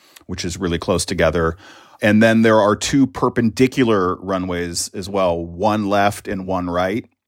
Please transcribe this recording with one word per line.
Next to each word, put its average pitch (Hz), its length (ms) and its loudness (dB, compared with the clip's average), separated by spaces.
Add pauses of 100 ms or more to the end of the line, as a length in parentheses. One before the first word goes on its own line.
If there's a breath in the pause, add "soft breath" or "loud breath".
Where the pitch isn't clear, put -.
(260 soft breath)
which 90 180 -10
is 90 140 -6
really 87 220 -4
close 87 260 -2
together. 82 500 0 (460 loud breath)
And 107 200 4
then 113 200 4
there 110 180 6
are 104 160 4
two 135 320 2
perpendicular 117 1080 0
runways 90 720 -6
as 98 180 -10
well, 92 340 0
one 101 460 -2
left 101 400 0
and 95 180 -8
one 90 240 -4
right. 95 360 -2 (220)